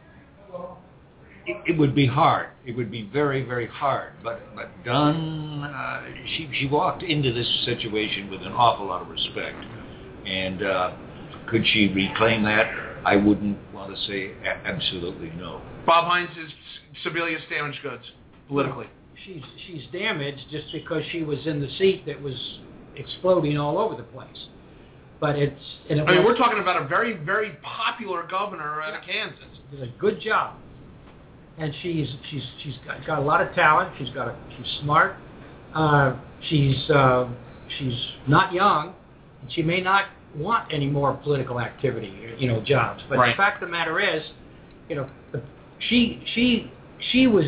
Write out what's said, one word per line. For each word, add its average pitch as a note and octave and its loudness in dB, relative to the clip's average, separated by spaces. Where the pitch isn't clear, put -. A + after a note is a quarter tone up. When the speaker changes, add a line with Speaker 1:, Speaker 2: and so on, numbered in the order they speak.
Speaker 1:
it, - -2
it D#3+ -2
would C#3 4
be C#3+ 6
hard. B2 4
It A#2+ -8
would A#2 -4
be G#2+ -8
very, C3+ 0
very A#2+ -4
hard. A2 -4
But, A#2 -8
but A2 -12
done, D3+ 0
uh, C3 -8
she, D#3+ -8
she C3+ 0
walked D#3 0
into D3 2
this A#2 -2
situation G#2+ -2
with F#2+ -10
an F#2+ -8
awful A2+ 4
lot F2+ -4
of E2+ -12
respect. E2 -6
And, F#2+ -2
uh, F2+ 0
could A2+ 4
she G#2 6
reclaim G#2+ 4
that? G#2+ 6
I G2 6
wouldn't G2+ 4
want G2 -10
to - -6
say G2 -4
a-, F#2+ -4
absolutely E2+ -4
no. E2 -10
Speaker 2:
Bob E3+ 6
Hines, F3 0
is D#3 -12
Sebelius E3 -2
damaged D3 -4
goods B2 -10
politically? C3 -2
Speaker 3:
She's, F3 -14
she's E3 -10
damaged E3+ -4
just D3+ -8
because D#3 -4
she E3+ -4
was D3 -2
in D3+ 0
the C#3 -4
seat F#3+ 4
that C#3 -8
was C3+ -6
exploding D3+ 2
all D3 0
over G#3+ 0
the A#2+ -12
place. A#2+ -18
But D3 2
it's, C#3+ 2
and D3 4
it D3+ 2
Speaker 2:
I D#3+ 4
mean, F3+ 8
Speaker 3:
was G3+ 8
Speaker 2:
we're A#3 6
talking A3 4
about F3+ 2
a D3 -4
very, G3+ 0
very F#3 -2
popular G#3 -4
governor E3 -4
out D#3 -6
of C#3 -10
Speaker 3:
Yeah. F#3 -6
Speaker 2:
Kansas. - -6
Speaker 3:
Did C#3 -12
a A#2+ -8
good G#3 0
job, G3+ 0
and D#3 -4
she's, D#3+ -2
she's, C3+ -8
she's C3+ -10
got, C#3 -10
got D3+ -2
a - 0
lot D#3 4
of - -2
talent. E3+ 6
She's B2+ -8
got B2 -6
a, A2+ -8
she's - -8
smart. D#3+ 4
Uh, D3 6
she's, C#3 4
uh, B2+ 6
she's A#2+ -4
not F3+ 6
young, F3+ 4
and - -14
she E3+ -2
may E3+ 2
not G3 4
want G3+ -2
any C#3+ 0
more C#3+ 2
political C3 -2
activity, A2+ -4
you C3 2
know, A2+ 2
jobs. A#2 2
But C3 0
Speaker 2:
Right. B2 4
Speaker 3:
the A#2 -2
fact G3+ 2
of F#3 -6
the F3 -8
matter E3 -2
is, E3+ 0
you E3 -6
know, C3+ -6
the, C3 -4
she, A#3 2
she, A#3 2
she C4 8
was G3 6